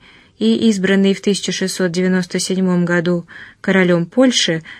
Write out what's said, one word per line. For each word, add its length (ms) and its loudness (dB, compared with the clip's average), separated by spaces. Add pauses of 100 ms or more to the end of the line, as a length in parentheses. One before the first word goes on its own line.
(380)
и 300 2
избранный 460 2
в 80 -8
тысяча 300 -2
шестьсот 380 -4
девяносто 480 -2
седьмом 460 0
году 420 -2 (360)
королем 420 2
Польши 580 0 (180)